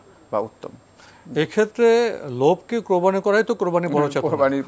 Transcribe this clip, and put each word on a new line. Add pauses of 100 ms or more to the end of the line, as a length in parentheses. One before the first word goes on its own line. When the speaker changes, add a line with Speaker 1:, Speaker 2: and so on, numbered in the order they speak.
(340)
Speaker 1:
বা
উত্তম। (640)
Speaker 2:
এক্ষেত্রে (120)
লোভকে
কোরবানি
করাই
তো
কোরবানি
বড়
Speaker 1:
হুম,
Speaker 2:
চেতনা।
Speaker 1:
কোরবানির